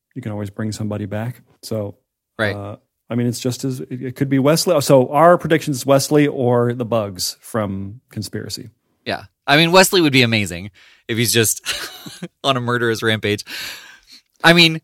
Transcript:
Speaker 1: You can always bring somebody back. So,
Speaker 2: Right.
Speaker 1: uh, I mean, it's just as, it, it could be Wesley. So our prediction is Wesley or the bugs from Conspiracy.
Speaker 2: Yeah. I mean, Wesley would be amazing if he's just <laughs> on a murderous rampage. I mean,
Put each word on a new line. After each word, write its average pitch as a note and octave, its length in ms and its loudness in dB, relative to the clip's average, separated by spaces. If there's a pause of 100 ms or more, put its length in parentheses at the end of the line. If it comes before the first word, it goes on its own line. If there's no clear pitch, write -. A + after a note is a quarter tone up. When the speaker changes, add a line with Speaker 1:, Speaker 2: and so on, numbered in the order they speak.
(160)
Speaker 1:
You B2+ 60 -10
can A2 100 -8
always G#2 180 -8
bring G#2+ 220 -6
somebody G#2 340 -6
back. G#2+ 360 -8 (200)
So, G#2 360 -8 (400)
Speaker 2:
Right. G#2 180 -2
Speaker 1:
uh, G2+ 220 -12 (320)
I A#2 60 -4
mean, A#2+ 120 0
it's A#2 120 -4
just B2 240 -4
as, C3+ 180 -6
it, B2+ 200 -12
it B2+ 140 -10
could C#3+ 140 -2
be C#3 100 2
Wesley. D#3 420 2
So C3 280 6
our E3 280 6
prediction D#3+ 340 0
is B2 140 -6
Wesley C#3 420 4
or A#2+ 460 0
the B2 120 -6
bugs G2+ 540 -4
from G2+ 720 -6
Conspiracy. G#2+ 600 -12 (360)
Speaker 2:
Yeah. G#2 200 -6 (200)
I C#3+ 120 4
mean, E3 140 4
Wesley F#3 300 6
would D3 120 2
be C3 100 6
amazing G#2 480 -2 (360)
if A#2 100 -4
he's A2+ 160 0
just A2+ 280 2 (720)
<laughs> - 100 -20
on C3+ 140 0
a B2 40 -4
murderous A#2+ 420 -2
rampage. G#2 420 -2 (1000)
I E3 100 6
mean, E3 300 2